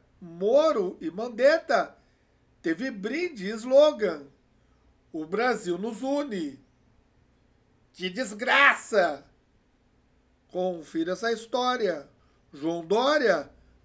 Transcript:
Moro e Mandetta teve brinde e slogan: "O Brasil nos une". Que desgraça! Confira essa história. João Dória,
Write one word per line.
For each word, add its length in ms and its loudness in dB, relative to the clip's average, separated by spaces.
Moro 800 2
e 100 -6
Mandetta 880 2
teve 280 -2
brinde 560 -6
e 40 -4
slogan: 720 4
"O 140 -8
Brasil 520 -2
nos 240 -8
une". 560 -4
Que 160 -8
desgraça! 1160 2
Confira 600 -4
essa 200 -2
história. 760 -2
João 340 -4
Dória, 640 2